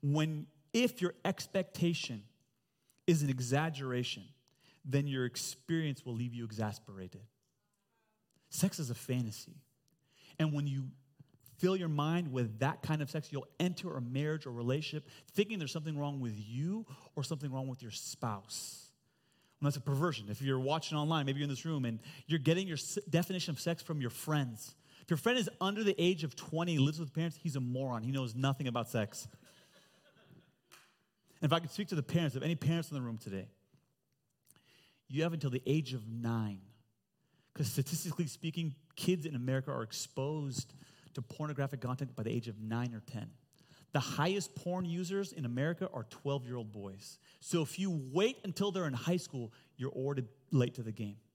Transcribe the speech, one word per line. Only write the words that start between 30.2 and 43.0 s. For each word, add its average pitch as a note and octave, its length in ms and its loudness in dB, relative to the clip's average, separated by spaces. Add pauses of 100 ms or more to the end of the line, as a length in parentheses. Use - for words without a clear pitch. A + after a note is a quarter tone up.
And D3+ 100 6
if D#3+ 40 8
I E3+ 60 4
could E3 100 -8
speak G#3 180 -4
to G3 60 -2
the D3+ 80 2
parents, D#3+ 340 2
if C3 60 -4
any E3 120 2
parents D#3+ 360 2
in D3 60 -4
the C3 40 -2
room A#2 160 -4
today, G2 320 -6 (1600)
you C#3+ 140 0
have E3 100 2
until D3+ 160 0
the B2+ 160 0
age C#3 300 2
of A2 120 -6
nine. A2+ 540 -2 (960)
'Cause C3 140 0
statistically D#3 580 -2
speaking, D#3+ 480 -4 (200)
kids F3+ 300 2
in D#3 100 -6
America C3 360 0
are B2 120 -2
exposed C3+ 920 -4 (420)
to B2+ 60 -4
pornographic C#3 580 -4
content B2+ 340 -4
by A2 80 -6
the A2 80 0
age A2+ 160 -2
of G#2+ 140 -8
nine A#2 340 -2
or G#2+ 60 -8